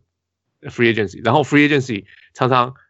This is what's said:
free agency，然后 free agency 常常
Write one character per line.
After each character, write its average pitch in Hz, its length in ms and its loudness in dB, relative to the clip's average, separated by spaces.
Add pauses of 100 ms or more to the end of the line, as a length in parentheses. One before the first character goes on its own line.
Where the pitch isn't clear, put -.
(600)
free 120 320 -2
agency， 101 320 -6
然 117 80 2
后 151 80 4
free 147 260 2
agency 127 380 -2 (300)
常 131 120 0
常 127 280 0 (140)